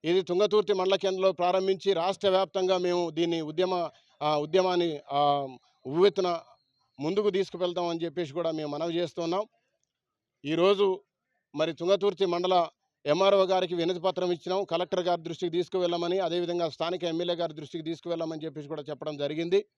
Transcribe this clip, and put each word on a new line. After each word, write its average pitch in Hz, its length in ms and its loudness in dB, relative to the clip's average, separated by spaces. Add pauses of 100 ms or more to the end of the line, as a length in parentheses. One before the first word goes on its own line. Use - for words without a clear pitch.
ఇది 180 180 2
తుంగతుర్తి 208 500 2
మండల 190 240 2
కేంద్రంలో 190 360 0
ప్రారంభించి 190 600 0
రాష్ట్ర 185 360 0
వ్యాప్తంగా 190 500 2
మేము 175 320 0
దీన్ని 165 300 0
ఉద్యమ-, 170 500 -2 (320)
ఆ, 151 160 2
ఉద్యమాన్ని, 170 640 2 (120)
ఆ, 143 80 2 (680)
ఉవ్వెత్తున 175 540 2 (600)
ముందుకు 196 300 0
తీసుకువెళ్తామని 175 760 -2
చెప్పేసి 156 280 -6
కూడా 165 180 -2
మేము 156 200 -6
మనవి 165 240 -4
చేస్తున్నాం. 175 520 -4 (1000)
ఈరోజు 185 560 2 (540)
మరి 160 180 -2
తుంగతుర్తి 185 540 0
మండల 175 420 2 (380)
ఎంఆర్ఓ 190 380 4
గారికి 185 300 2
వినతి 170 260 -2
పత్రం 180 320 0
ఇచ్చినాం, 185 320 -2
కలెక్టర్ 175 360 -2
గారి 170 220 0
దృష్టికి 165 300 -6
తీసుకువెళ్ళమని, 175 680 -2
అదేవిధంగా 175 500 -2
స్థానిక 165 360 -4
ఎమ్మెల్యే 175 320 -2
గారి 160 180 -4
దృష్టికి 156 300 -12
తీసుకువెళ్ళమని 160 600 -6
చెప్పేసి 147 240 -12
కూడా 151 140 -10
చెప్పడం 151 340 -8
జరిగింది. 165 500 0 (120)